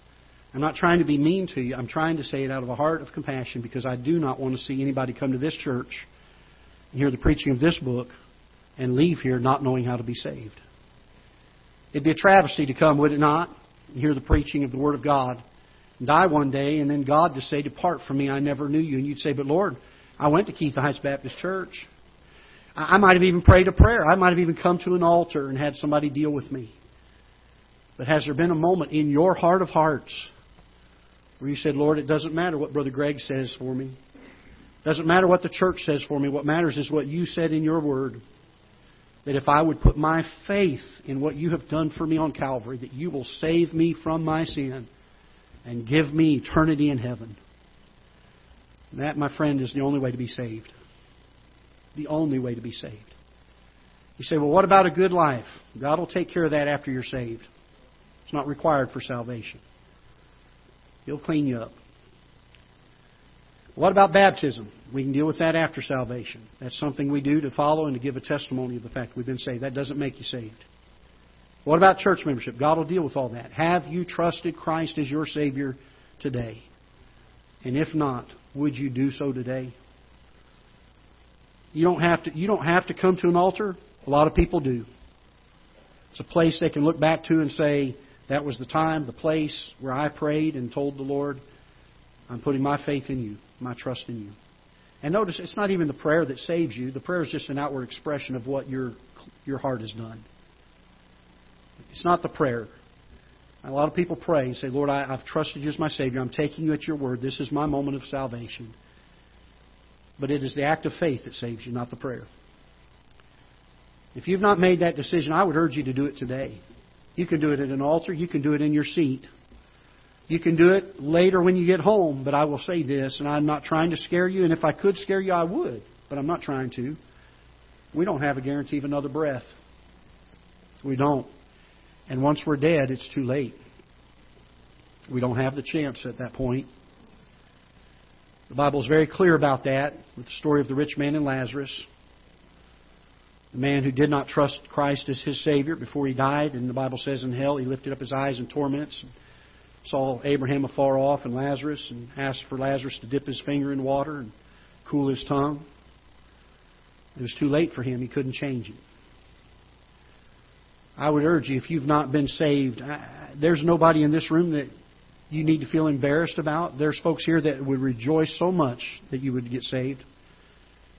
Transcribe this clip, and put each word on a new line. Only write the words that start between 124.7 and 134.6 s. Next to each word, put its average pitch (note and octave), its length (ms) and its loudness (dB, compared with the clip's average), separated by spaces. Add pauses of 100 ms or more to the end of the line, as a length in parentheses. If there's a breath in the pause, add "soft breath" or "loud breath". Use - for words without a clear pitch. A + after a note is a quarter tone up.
could G3 240 0
scare G3 240 -2
you, F#3+ 120 -2
I E3+ 120 2
would. E3+ 380 -4 (260)
But C#3 100 -8
I'm C#3+ 80 -4
not E3 160 -2
trying C3 280 -4
to. C3+ 260 -8 (960 soft breath)
We D#3+ 100 0
don't E3 160 -2
have C#3 180 0
a - 20 -4
guarantee C#3+ 380 -4
of C#3 60 -4
another C#3+ 240 -4
breath. C#3 360 -4 (1400)
We C3+ 120 -4
don't. C#3 320 0 (800 soft breath)
And C3 140 -4
once D3 220 2
we're D3+ 120 0
dead, C#3+ 340 2
it's C3 240 -8
too C#3+ 80 -2
late. C3 320 -4 (1600)